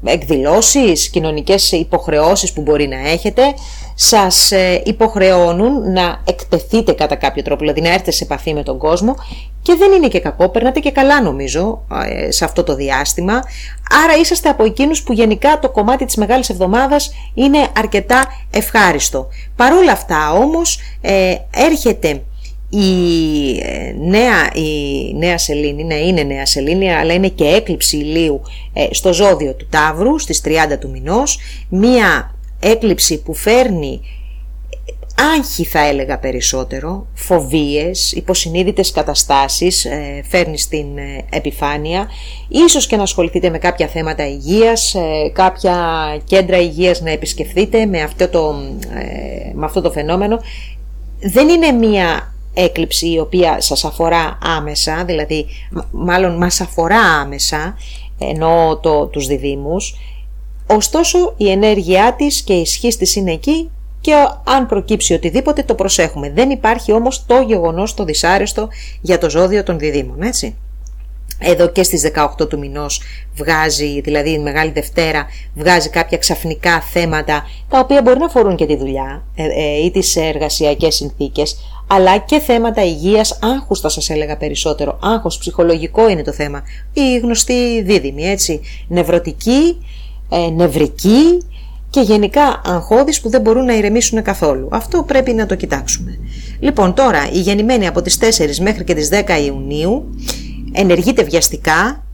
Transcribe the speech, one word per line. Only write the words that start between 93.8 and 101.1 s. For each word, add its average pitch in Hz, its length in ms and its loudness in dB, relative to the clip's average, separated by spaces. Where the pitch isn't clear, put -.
καθόλου. 143 500 0
Αυτό 311 300 0
πρέπει 262 300 0
να 220 140 0
το 202 80 0
κοιτάξουμε. - 640 -4
Λοιπόν, 196 340 2
τώρα, 180 380 2
οι 165 60 0
γεννημένοι 202 480 2
από 175 160 -2
τις - 160 0
τέσσερις 160 420 2
μέχρι 196 240 -2
και 170 100 0
τις 151 140 -2
δέκα 196 300 0
Ιουνίου, 147 760 -4
ενεργείτε 190 500 2